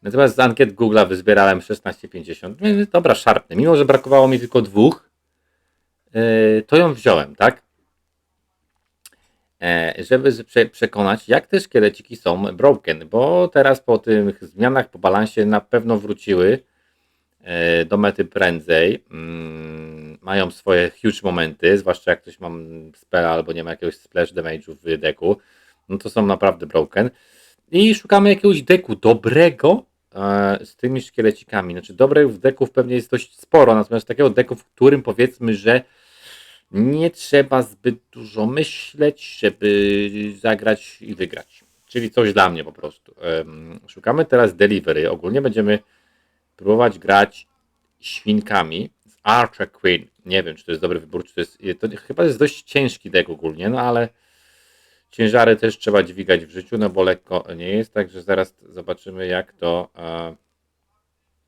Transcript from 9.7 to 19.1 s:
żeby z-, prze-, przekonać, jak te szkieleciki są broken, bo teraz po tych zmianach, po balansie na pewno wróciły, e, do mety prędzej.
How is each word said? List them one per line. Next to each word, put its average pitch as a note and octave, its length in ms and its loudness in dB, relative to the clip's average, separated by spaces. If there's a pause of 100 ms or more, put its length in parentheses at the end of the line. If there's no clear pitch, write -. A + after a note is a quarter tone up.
żeby C3 320 0
z-, A2+ 120 -6
prze-, A2+ 220 0
przekonać, G#2 640 -4
jak B2 180 0
te G3 120 0
szkieleciki G#2+ 560 -2
są F#2 280 -4
broken, E2+ 680 0
bo D#3+ 380 0
teraz C3+ 340 2
po A2+ 160 0
tych G#2 460 -2
zmianach, A2 460 -2
po F2+ 100 -20
balansie G#2 460 0
na G#2 160 0
pewno A#2 360 -2
wróciły, G2+ 640 0 (840)
e, E2+ 440 -2
do G2 120 -2
mety G2+ 280 -2
prędzej. F2 840 -2